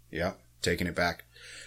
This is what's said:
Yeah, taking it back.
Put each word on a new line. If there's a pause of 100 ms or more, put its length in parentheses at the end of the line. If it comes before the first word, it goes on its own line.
(120)
Yeah, (280)
taking
it
back. (440)